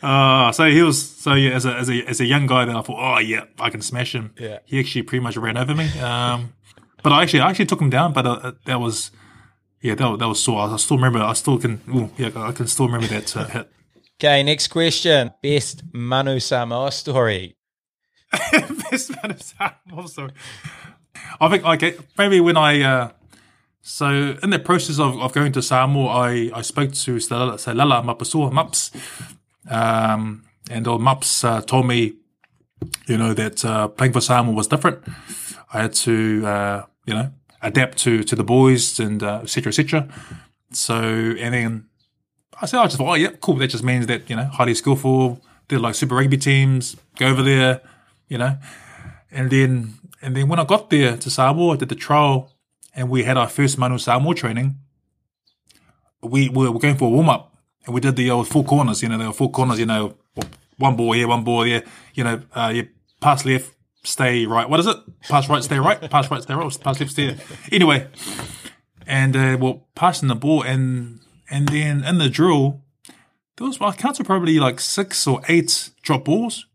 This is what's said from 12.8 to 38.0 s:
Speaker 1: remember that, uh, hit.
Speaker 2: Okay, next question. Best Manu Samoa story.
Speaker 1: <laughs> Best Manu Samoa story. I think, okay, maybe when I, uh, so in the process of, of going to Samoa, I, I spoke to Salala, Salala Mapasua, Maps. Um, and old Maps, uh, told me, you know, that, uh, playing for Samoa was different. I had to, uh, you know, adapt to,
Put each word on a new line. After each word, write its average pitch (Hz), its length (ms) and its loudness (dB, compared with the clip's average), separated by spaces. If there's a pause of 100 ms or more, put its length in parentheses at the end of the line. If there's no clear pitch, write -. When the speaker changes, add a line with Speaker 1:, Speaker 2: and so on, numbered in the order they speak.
Speaker 1:
remember 120 220 -2
that, 107 280 -6
uh, 107 100 -6
hit. 117 260 -12 (480)
Speaker 2:
Okay, 143 240 4
next 147 240 0
question. 160 640 2 (100)
Best 143 500 -2
Manu 131 480 -2
Samoa 123 520 -2
story. 110 640 -2 (760)
Speaker 1:
<laughs> 659 200 -4 (400)
Best - 200 -6 (100)
Manu 220 160 -10
Samoa 180 680 -12
story. 139 240 -12 (1120)
I 160 80 4
think, 151 160 0
okay, 165 320 0 (200)
maybe 196 220 6
when 170 160 4
I, 147 260 4
uh, 131 300 0 (680)
so 143 640 -2
in 196 60 -2
the 190 100 0
process 165 400 0
of, 135 200 0
of 127 120 -4
going 143 220 0
to 135 80 -2
Samoa, 135 460 2
I, 120 460 0
I 117 80 -10
spoke 135 300 -2
to 127 240 -4
Salala, 120 380 -2
Salala 127 500 2
Mapasua, 123 480 -2
Maps. - 400 -2 (800)
Um, 110 720 -2 (260)
and 117 180 -6
old 117 140 -2
Maps, 135 440 0
uh, 113 160 0
told 127 260 0
me, 117 260 0 (920)
you 117 100 0
know, 113 160 0
that, 107 300 -4
uh, 110 240 -2
playing 127 240 0
for 120 100 0
Samoa 120 320 2
was 107 140 -2
different. - 340 0 (720)
I 110 100 -2
had 110 100 -4
to, 110 520 0
uh, 101 400 -2 (200)
you 110 80 -4
know, 123 180 -2 (300)
adapt 123 380 -2
to, 113 240 2